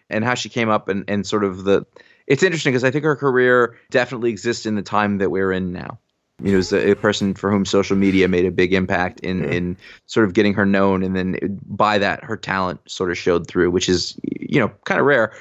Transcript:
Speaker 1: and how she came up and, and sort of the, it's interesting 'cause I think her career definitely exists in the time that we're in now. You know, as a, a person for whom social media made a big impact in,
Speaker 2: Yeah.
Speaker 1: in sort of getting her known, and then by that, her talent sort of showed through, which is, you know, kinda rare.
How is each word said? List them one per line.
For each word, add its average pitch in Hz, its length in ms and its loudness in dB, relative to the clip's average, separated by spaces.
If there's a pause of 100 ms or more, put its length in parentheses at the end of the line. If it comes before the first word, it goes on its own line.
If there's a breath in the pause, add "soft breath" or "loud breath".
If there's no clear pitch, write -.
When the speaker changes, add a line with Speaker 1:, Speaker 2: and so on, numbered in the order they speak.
Speaker 1:
and 110 140 -2
how 123 100 0
she 120 160 -6
came 113 200 -2
up 107 200 0
and, 98 180 -4
and 101 200 -4
sort 104 160 -2
of 95 220 -4
the, 98 200 2 (420 soft breath)
it's 139 160 2
interesting 160 300 0
'cause 123 100 0
I 131 80 4
think 143 120 -2
her 151 120 2
career 123 600 2 (140)
definitely 120 400 0
exists 110 340 -4
in 107 100 -2
the 101 60 -2
time 101 380 0
that 95 100 2
we're 95 220 0
in 92 220 -2
now. 85 260 -12 (420)
You 98 120 0
know, 95 40 6
as 92 160 0
a, 98 180 4
a 101 40 4
person 104 400 0
for 101 160 -2
whom 101 120 2
social 98 320 2
media 95 320 4
made 90 180 2
a 90 60 0
big 90 220 0
impact 92 460 -2
in, 92 240 -4
Speaker 2:
Yeah. 71 80 -4
Speaker 1:
in 90 260 -4 (300 loud breath)
sort 117 180 2
of 90 80 -2
getting 104 220 2
her 101 100 2
known, 98 380 2
and 95 120 -2
then 92 520 -4
by 104 320 2
that, 98 240 -2
her 110 140 -8
talent 95 420 -4 (100)
sort 90 220 -4
of 85 60 -4
showed 85 300 0
through, 87 220 2
which 90 180 0
is, 90 360 0
you - 360 -2
know, 104 100 0 (160)
kinda 180 180 0
rare. 131 380 2